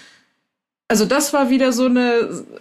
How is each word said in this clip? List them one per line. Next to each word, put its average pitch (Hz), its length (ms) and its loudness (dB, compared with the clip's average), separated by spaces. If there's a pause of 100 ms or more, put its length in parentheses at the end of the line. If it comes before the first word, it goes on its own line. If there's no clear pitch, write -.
(880)
also 214 180 0
das 277 280 -2
war 277 160 2
wieder 262 220 2
so 240 140 0
eine, 240 580 0 (180)